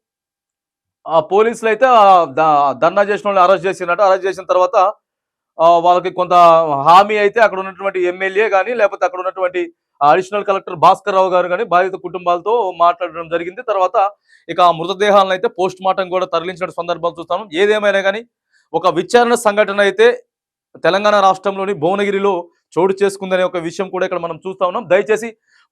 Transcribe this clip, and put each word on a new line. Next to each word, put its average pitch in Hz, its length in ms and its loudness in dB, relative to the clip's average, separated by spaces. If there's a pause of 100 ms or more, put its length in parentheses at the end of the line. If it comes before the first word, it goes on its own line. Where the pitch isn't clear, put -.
(1080)
ఆ 156 140 2
పోలీసులు 220 500 0
అయితే, 220 160 2
ఆ, 196 380 6
ద-, 143 540 0
ధర్నా 180 240 2
చేసిన 202 260 -2
వాళ్ళని 190 160 2
అరెస్ట్ 185 220 2
చేసినట్టు, 180 360 -2
అరెస్ట్ 190 240 2
చేసిన 185 180 -6
తర్వాత, 180 320 0 (840)
ఆ, 170 180 4
వాళ్ళకి 175 320 0
కొంత 180 220 -4 (540)
హామీ 202 300 6
అయితే 208 240 0
అక్కడ 196 180 2
ఉన్నటువంటి 190 460 -6
ఎమ్మెల్యే 190 440 -2
కానీ 196 260 -2
లేకపోతే 196 300 -2
అక్కడ 180 140 -4
ఉన్నటువంటి 180 540 -6 (300)
అడిషనల్ 185 420 0
కలెక్టర్ 190 320 -6
భాస్కర్ 190 380 2
రావు 190 160 2
గారు 180 180 0
కానీ 180 160 -4
బాధిత 185 280 0
కుటుంబాలతో 180 840 -4
మాట్లాడడం 170 520 -2
జరిగింది. 170 340 -8
తర్వాత 196 480 -2 (380)
ఇక 170 120 -4
ఆ 175 100 4
మృతదేహాలను 190 600 0
అయితే 185 180 -4
పోస్ట్ 185 340 -6
మార్టం 190 260 -4
కూడా 180 180 -4
తరలించిన 175 440 -6
సందర్భాలు 170 480 -6
చూస్తాం. 180 360 -8
ఏదేమైనా 208 460 0
కానీ 196 240 -4 (500)
ఒక 165 140 -2
విచారణ 233 460 0
సంఘటన 202 460 0
అయితే 214 420 2 (640)
తెలంగాణ 202 360 2
రాష్ట్రంలోని 196 540 -2
భువనగిరిలో 196 760 -4 (300)
చోటు 190 240 0
చేసుకుందనే 190 400 -2
ఒక 180 140 -4
విషయం 170 320 -8
కూడా 180 160 -6
ఇక్కడ 185 140 -6
మనం 170 280 -10
చూస్తా 190 200 -4
ఉన్నాం. 202 240 -8
దయచేసి 214 460 -2 (360)